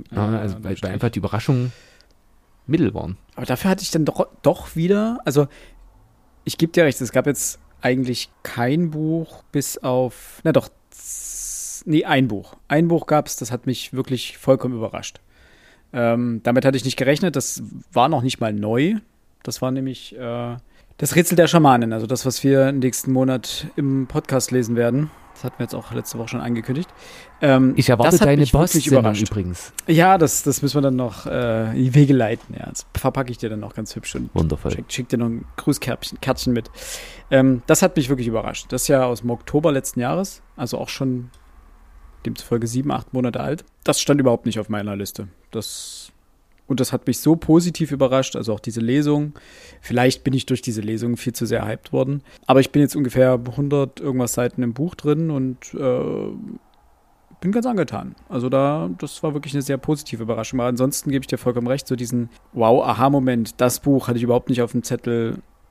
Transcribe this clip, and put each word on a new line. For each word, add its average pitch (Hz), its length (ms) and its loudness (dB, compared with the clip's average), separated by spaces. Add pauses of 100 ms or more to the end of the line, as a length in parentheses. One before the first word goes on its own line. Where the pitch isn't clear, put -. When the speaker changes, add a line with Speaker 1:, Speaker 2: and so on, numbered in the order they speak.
(140)
Speaker 1:
Ah, 104 200 0
Speaker 2:
Äh, 110 40 -2
Speaker 1:
also 101 180 -4
weil, 110 80 -14
weil 95 140 -6
Speaker 2:
Strich. 92 120 -6
Speaker 1:
einfach 104 200 -2
die - 100 -6
Überraschungen 123 500 0 (960)
mittel 147 280 2
waren. 82 220 -6 (200)
Speaker 2:
Aber - 100 -8
dafür 131 240 0
hatte 190 140 0
ich - 80 -6
dann 160 120 0
doch, - 220 -2 (160)
doch - 320 0
wieder, 202 500 0
also 143 220 2 (960)
ich - 160 -8
geb 165 140 0
dir 175 120 4
recht, 160 160 0
es 127 120 -4
gab 127 140 2
jetzt - 340 -4 (200)
eigentlich 127 500 -2 (120)
kein 151 480 -2
Buch 156 640 -4
bis - 260 -4
auf, 127 640 -4
na 160 100 2
doch, 135 160 4 (220)
z-, - 960 -12
nee, 165 180 2
ein 139 240 4
Buch. 98 280 -8 (100)
Ein 160 220 2
Buch 165 180 2
gab's, 147 300 0
das 123 160 -8
hat 120 140 -6
mich - 260 -4
wirklich 127 460 -6
vollkommen 131 360 2
überrascht. - 460 -8 (720)
Ähm, 117 500 0
damit 123 220 2
hatte 135 120 4
ich 120 80 -4
nicht 127 120 -2
gerechnet, 143 400 0
das - 260 -4 (300)
war 123 160 4
noch 147 140 0
nicht 127 180 -4
mal 110 120 0
neu. 117 420 0 (500)
Das - 180 -8
war 131 80 -2
nämlich, 131 480 -8
äh, 120 380 -8 (420)
das - 160 -4
Rätsel 170 220 4
der 165 100 8
Schamanin, 127 460 6
also 113 160 -4
das, 123 180 -2
was - 160 -2
wir 135 300 4
nächsten 131 400 -2
Monat 131 540 -2 (100)
im 135 320 0
Podcast 139 420 -2
lesen 120 260 0
werden. 120 340 2 (240)
Das - 100 -14
hatten - 140 -10
wir 123 60 -4
jetzt 117 100 -10
auch 123 180 -10
letzte 120 260 -8
Woche 110 100 -8
schon 123 120 -8
angekündigt. 120 480 -4 (540)
Ähm, 131 340 6
Speaker 1:
Ich 131 140 4
erwarte 123 220 6
Speaker 2:
das 175 100 6
hat 143 60 6
Speaker 1:
deine 147 120 6
Speaker 2:
mich 139 140 4
wirklich 165 180 4
Speaker 1:
Boss-Sendung 135 280 6
Speaker 2:
überrascht. 107 300 2
Speaker 1:
übrigens. 90 420 -6 (140)
Speaker 2:
Ja, 170 300 8
das, 160 260 2
das 139 200 0
müssen 139 160 0
wir - 20 4
dann 135 160 2
noch, 123 300 -6
äh, 113 500 -2
in 131 80 2
die 127 100 2
Wege 143 200 8
leiten. 117 440 0
Ja, - 120 -12
das - 240 -12
verpacke 131 360 -2
ich 117 60 -8
dir 113 140 -8
dann 107 100 -8
noch 104 140 -14
ganz 107 200 -10
hübsch - 220 -12
und - 180 -8
Speaker 1:
Wundervoll. 78 360 0
Speaker 2:
schick, - 200 -8
schick - 200 -8
dir 123 80 0
noch 117 80 0
ein 117 180 -4 (120)
Grußkärtchen, - 680 -4
Kärtchen 131 320 -2
mit. 113 160 -4 (600)
Ähm, 131 360 4
das 156 160 4
hat 180 140 2
mich 135 120 0
wirklich 127 200 0
überrascht. - 440 -6
Das 127 100 -4
ist - 60 -2
ja 135 160 4
aus 123 160 -2
dem 117 80 -6
Oktober 147 440 0
letzten 131 280 -4
Jahres, 160 400 -4 (160)
also 123 220 -6
auch - 100 -8
schon 123 400 -4 (960)
demzufolge 113 420 -4
sieben, 127 240 -2
acht - 220 -4
Monate 123 280 -2
alt. 139 260 -6 (180)
Das - 160 2
stand 143 180 2
überhaupt 123 280 2
nicht 110 120 -2
auf 104 120 -8
meiner 104 260 -4
Liste. 98 320 -10 (220)
Das, - 600 -12 (560)
und 127 140 -2
das 127 120 0
hat - 140 -4
mich 123 140 0
so 160 160 4
positiv 160 560 2
überrascht, 135 420 0
also 113 180 -4
auch 101 60 -4
diese 113 220 -8
Lesung. 147 540 0 (460)
Vielleicht 123 440 0
bin 127 100 2
ich 127 120 -2
durch 127 160 -2
diese 110 180 -4
Lesung 113 360 -2
viel - 160 -6
zu 117 140 -4
sehr 113 180 -2
hyped 110 280 -8
worden. 135 320 -2 (200)
Aber 131 140 6
ich 135 140 4
bin 147 100 4
jetzt 139 140 2
ungefähr 127 420 4 (180)
hundert 143 440 -2
irgendwas 127 320 -2
Seiten 123 320 -2
im 117 100 -2
Buch 156 220 -4
drin 156 340 0
und, 131 440 -4
äh, 127 580 -2 (1080)
bin 185 120 -2
ganz 226 140 0
angetan. 190 500 -4 (120)
Also 123 200 -4
da, 143 500 0
das - 240 -10
war 156 120 -2
wirklich 143 200 -8
eine 143 80 -2
sehr 139 160 -2
positive 135 460 -4
Überraschung. 110 340 -4
Aber 120 120 0
ansonsten 131 420 0
gebe 135 100 -2
ich - 60 -14
dir 131 100 -2
vollkommen 120 300 -2
recht, 135 180 -2
so 131 80 -2
diesen 120 360 -4 (240)
Wow-Aha-Moment, 123 1080 2
das 123 180 2
Buch 139 300 2
hatte 120 100 0
ich 117 60 -2
überhaupt 120 240 2
nicht 123 140 0
auf 117 100 -4
dem 120 100 -2
Zettel, 117 560 -4 (320)